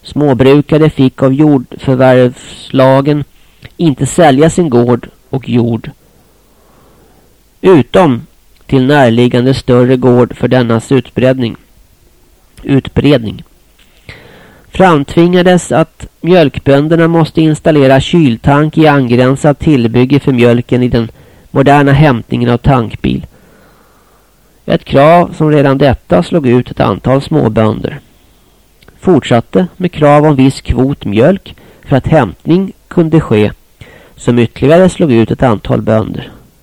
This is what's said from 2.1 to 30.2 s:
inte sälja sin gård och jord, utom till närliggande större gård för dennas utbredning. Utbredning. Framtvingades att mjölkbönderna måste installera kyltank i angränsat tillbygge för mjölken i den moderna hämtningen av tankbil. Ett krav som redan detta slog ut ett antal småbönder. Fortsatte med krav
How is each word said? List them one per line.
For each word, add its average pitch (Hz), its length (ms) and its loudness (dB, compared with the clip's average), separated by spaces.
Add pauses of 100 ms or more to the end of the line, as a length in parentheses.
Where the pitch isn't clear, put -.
inte 143 280 -2
sälja 151 440 2
sin 170 200 -2
gård 120 400 0 (200)
och 123 200 -10
jord, 117 420 -4 (1700)
utom 151 600 0 (440)
till 131 200 -2
närliggande 127 680 2
större 127 440 0
gård 123 400 0
för 123 100 -4
dennas 120 440 -2
utbredning. 127 640 -2 (1080)
Utbredning. 127 800 -2 (1300)
Framtvingades 175 1000 0
att - 360 -4 (140)
mjölkbönderna 160 840 0
måste 165 340 0
installera 147 600 2
kyltank 147 760 0
i 156 100 4
angränsat 135 720 0
tillbygge 127 600 0
för - 120 -2
mjölken 120 520 0
i 123 60 -2
den 117 220 -2 (400)
moderna 139 400 2
hämtningen 123 580 0
av 120 80 0
tankbil. - 680 -4 (1400)
Ett 165 180 -4
krav 156 540 2
som 156 140 0
redan 139 260 2
detta 147 460 0
slog 156 240 -4
ut 123 240 0
ett - 80 -14
antal 123 420 -4
småbönder. 117 800 -4 (1000)
Fortsatte 175 680 0 (100)
med 180 140 -6
krav 147 340 2